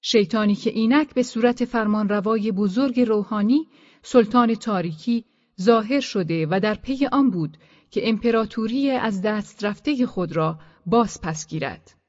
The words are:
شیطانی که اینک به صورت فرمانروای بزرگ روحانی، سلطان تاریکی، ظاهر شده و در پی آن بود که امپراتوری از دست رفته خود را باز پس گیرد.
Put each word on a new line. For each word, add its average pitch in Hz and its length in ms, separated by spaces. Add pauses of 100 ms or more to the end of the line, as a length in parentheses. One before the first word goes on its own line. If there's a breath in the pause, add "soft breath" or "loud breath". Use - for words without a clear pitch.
شیطانی 214 520
که 226 160
اینک 262 440
به 254 80
صورت 240 420
فرمانروای 214 880
بزرگ 220 480
روحانی، 220 680 (340 soft breath)
سلطان 233 520
تاریکی، 214 720 (360)
ظاهر 226 400
شده 165 500
و 190 100
در 214 140
پی 262 380
آن 269 180
بود 160 260 (340 soft breath)
که - 180
امپراتوری 226 800
از 220 320
دست 208 420
رفته 247 420
خود 170 300
را 160 220 (280 soft breath)
باز 226 340
پس 160 260
گیرد. 139 480 (140)